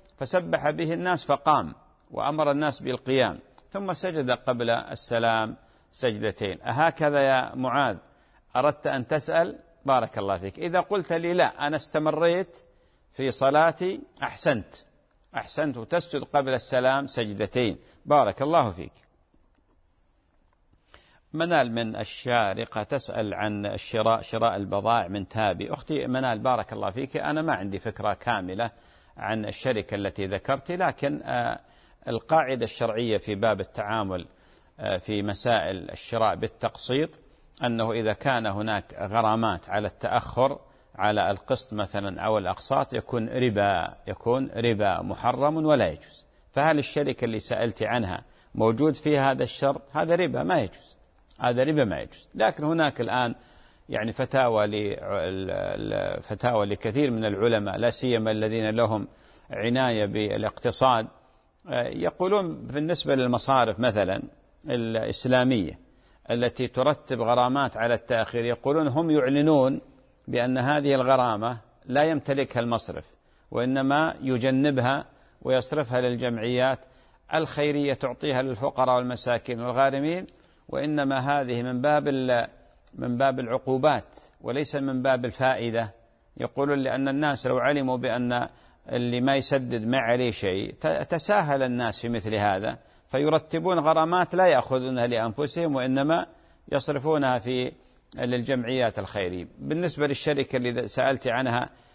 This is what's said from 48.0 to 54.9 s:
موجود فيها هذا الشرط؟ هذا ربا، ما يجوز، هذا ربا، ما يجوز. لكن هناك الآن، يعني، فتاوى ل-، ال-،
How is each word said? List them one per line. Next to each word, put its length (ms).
موجود 400
فيها 360
هذا 120
الشرط؟ 380
هذا 220
ربا، 280
ما 160
يجوز، 380
هذا 240
ربا، 220
ما 140
يجوز. 360
لكن 280
هناك 380
الآن، 340
يعني، 220
فتاوى 560
ل-، 60
ال-، 800